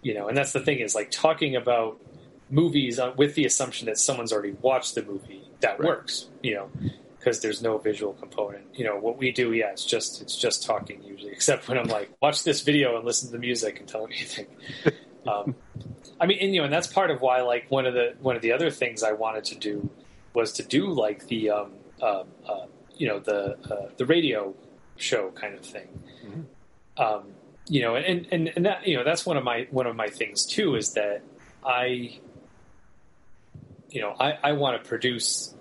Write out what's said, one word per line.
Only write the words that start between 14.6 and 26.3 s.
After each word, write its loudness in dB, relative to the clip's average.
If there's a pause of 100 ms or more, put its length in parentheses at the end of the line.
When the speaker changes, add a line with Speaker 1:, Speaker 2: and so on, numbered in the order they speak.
Speaker 2:
<laughs> 4 (340)
Speaker 1:
Um, 0 (680)
I 4
mean, 4
and, 2
you 4
know, 2
and 0
that's 2
part 4
of 0
why, 4
like, 0
one 2
of 2
the, 2
one 2
of -4
the 4
other 4
things -2
I 4
wanted -2
to -8
do -4 (440)
was 2
to -6
do, 2
like, 0
the, 0
um, -2 (280)
uh, 0 (240)
uh, -6 (280)
you -2
know, -2
the, -2 (120)
uh, -6
the 0
radio 2 (400)
show -2
kind -10
of -18
thing. -16 (360)
Speaker 2:
Mm-hmm. -8